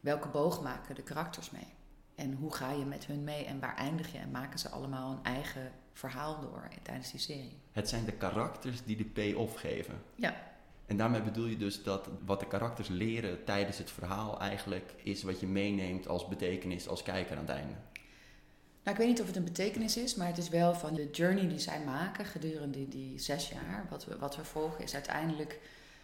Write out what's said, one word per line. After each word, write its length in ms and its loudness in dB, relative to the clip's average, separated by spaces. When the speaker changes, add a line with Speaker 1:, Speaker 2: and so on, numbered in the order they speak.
Speaker 1:
welke 280 2
boog 340 4
maken 320 -4
de 80 -10
karakters 480 -4
mee. 240 -10
En 180 -2
hoe 220 -2
ga 180 -2
je 120 0
met 220 -4
hun 180 -2
mee 200 -2
en 160 -4
waar 160 -2
eindig 360 0
je? 60 -8
En 120 -6
maken 280 -4
ze 100 -2
allemaal 440 -4
een 120 -6
eigen 480 -2
verhaal 480 -4
door 280 -8
tijdens 280 -6
die 100 -6
serie. 380 -4
Speaker 2:
Het 160 2
zijn 160 2
de 80 0
karakters 720 0
die 120 0
de 80 0
payoff 500 2
geven. 480 -4
Speaker 1:
Ja. 200 0
Speaker 2:
En 100 2
daarmee 260 6
bedoel 240 2
je 100 2
dus 260 0
dat 260 0
wat 160 4
de 60 -2
karakters 420 0
leren 560 0
tijdens 340 2
het 120 -6
verhaal 500 -2
eigenlijk 600 -2
is 200 0
wat 180 0
je 60 0
meeneemt 600 2
als 200 0
betekenis 600 0
als 140 -2
kijker 340 0
aan 100 -2
het 100 0
einde? 180 -4
Speaker 1:
Nou, 140 0
ik 0 -
weet 120 6
niet 120 8
of 60 2
het 100 -2
een 80 2
betekenis 520 2
is, 180 0
maar 120 2
het 120 0
is 100 0
wel 260 8
van 200 0
de 160 0
journey 380 6
die 100 0
zij 220 -2
maken 440 -2
gedurende 540 -2
die, 100 -4
die 300 -6
zes 300 -2
jaar. 420 -4
Wat 140 -8
we, 140 -8
wat 180 -4
we 80 -6
volgen 400 -2
is 100 -6
uiteindelijk, 680 -2